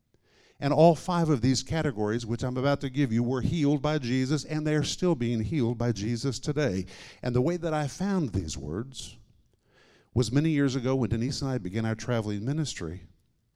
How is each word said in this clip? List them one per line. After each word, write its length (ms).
And 120
all 200
five 360
of 100
these 240
categories, 640
which 180
I'm 140
about 240
to 80
give 240
you, 100
were 160
healed 420
by 160
Jesus, 460
and 240
they 80
are 80
still 320
being 260
healed 360
by 160
Jesus 440
today. 480
And 100
the 80
way 140
that 180
I 140
found 460
these 240
words 580
was 200
many 160
years 260
ago 220
when 140
Denise 300
and 80
I 100
began 260
our 100
traveling 480
ministry. 600